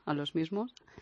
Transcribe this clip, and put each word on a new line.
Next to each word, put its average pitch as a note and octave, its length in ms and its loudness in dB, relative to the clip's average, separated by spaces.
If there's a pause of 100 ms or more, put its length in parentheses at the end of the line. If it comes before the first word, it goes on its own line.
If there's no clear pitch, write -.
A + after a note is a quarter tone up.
a D3+ 100 0
los C#3+ 220 0
mismos. G3 400 0 (260)